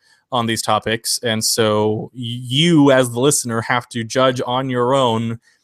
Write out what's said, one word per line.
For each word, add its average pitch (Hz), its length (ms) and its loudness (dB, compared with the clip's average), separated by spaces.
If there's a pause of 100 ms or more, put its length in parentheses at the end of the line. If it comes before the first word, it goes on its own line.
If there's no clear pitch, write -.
(320)
on 120 140 0
these 110 160 -2
topics. 110 600 -2
And 110 220 -2
so 107 680 0
y-, 127 80 -14
you, 139 680 2
as 131 200 4
the 117 100 -4
listener, 123 400 0
have 120 300 -2
to 117 140 -6
judge 131 420 0
on 131 240 -2
your 123 240 0
own, 117 460 0 (240)